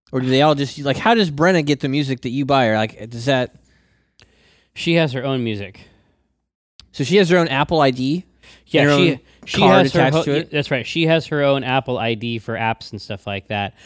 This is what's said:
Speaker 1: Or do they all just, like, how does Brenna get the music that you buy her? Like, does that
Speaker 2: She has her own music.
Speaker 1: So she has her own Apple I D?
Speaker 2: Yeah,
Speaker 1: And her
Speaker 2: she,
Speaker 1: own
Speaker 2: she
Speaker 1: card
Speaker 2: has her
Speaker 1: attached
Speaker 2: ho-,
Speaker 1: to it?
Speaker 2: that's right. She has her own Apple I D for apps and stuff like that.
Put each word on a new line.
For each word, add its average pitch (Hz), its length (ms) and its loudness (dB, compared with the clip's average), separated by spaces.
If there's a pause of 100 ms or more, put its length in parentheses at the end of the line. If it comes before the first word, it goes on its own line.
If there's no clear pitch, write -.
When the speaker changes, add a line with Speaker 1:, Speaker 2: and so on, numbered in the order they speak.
(100)
Speaker 1:
Or 131 100 -4
do 127 80 -2
they 131 140 4
all 151 120 4
just, 139 260 -6
like, 139 160 -2
how 233 180 2
does 202 160 2
Brenna 160 340 2
get 143 160 0
the 147 80 -2
music 135 340 -2
that 127 80 -6
you 135 140 -4
buy 135 220 2
her? 110 100 2
Like, 110 340 -4
does 117 160 -10
that 127 300 0 (1200)
Speaker 2:
She 170 200 -2
has 160 180 2
her 127 120 -6
own 135 200 -2
music. 101 360 -8 (1120)
Speaker 1:
So 143 120 -6
she 156 120 2
has 190 140 4
her 180 80 4
own 165 100 0
Apple 147 320 0
I 139 100 4
D? 131 340 -4 (420)
Speaker 2:
Yeah, 151 160 2
Speaker 1:
And 147 80 4
her 147 60 4
Speaker 2:
she, 170 160 4
Speaker 1:
own 127 80 -8 (260)
Speaker 2:
she - 120 -6
Speaker 1:
card - 240 6
Speaker 2:
has 127 100 0
her - 80 0
Speaker 1:
attached 135 160 2
Speaker 2:
ho-, 160 80 0
Speaker 1:
to 147 120 -2
it? 160 140 -6
Speaker 2:
that's 147 200 -4
right. 127 160 -4
She 165 200 -2
has 160 200 2
her 147 160 -2
own 139 220 2
Apple 127 340 -2
I 117 160 -2
D 117 240 -6
for 113 160 -8
apps 113 380 -4
and 104 100 -12
stuff - 240 -12
like 101 220 -8
that. 101 260 -6 (120)